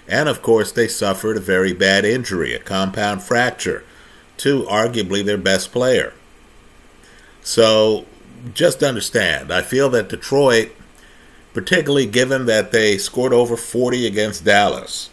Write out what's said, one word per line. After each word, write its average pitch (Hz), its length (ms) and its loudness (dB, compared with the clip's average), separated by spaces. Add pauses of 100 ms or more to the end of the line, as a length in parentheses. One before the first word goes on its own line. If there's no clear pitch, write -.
And, 143 220 0
of 120 120 -4
course, 113 300 2
they 113 160 0
suffered 107 500 -2
a 95 40 -4
very 92 320 2
bad 98 320 2
injury, 98 500 -2
a - 40 -8
compound 98 640 -4
fracture, 120 600 -2 (540)
to 139 260 0
arguably 104 600 -2
their 101 140 0
best 95 340 0
player. 120 420 0 (1300)
So, 110 640 2 (480)
just - 280 0
understand, 95 680 -2
I 90 100 0
feel 135 280 0
that 117 200 0
Detroit, 135 600 2 (840)
particularly 143 540 0
given 127 380 0
that 107 260 0
they 107 260 2
scored 123 360 -2
over 120 220 2
forty 123 520 -2
against 101 380 -4
Dallas, 101 680 2